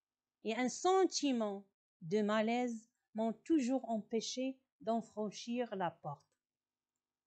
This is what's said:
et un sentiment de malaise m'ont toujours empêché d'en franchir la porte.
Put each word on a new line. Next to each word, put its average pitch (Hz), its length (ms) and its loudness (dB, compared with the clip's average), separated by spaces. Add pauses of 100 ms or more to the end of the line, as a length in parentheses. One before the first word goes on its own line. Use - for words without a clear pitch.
(440)
et 214 100 -2
un 247 140 0
sentiment 254 1000 2 (340)
de 190 220 0
malaise 220 680 0 (240)
m'ont 220 180 0
toujours 262 580 0
empêché 233 680 -4 (220)
d'en 226 220 0
franchir 220 720 -6
la 175 140 0
porte. - 340 -10 (1040)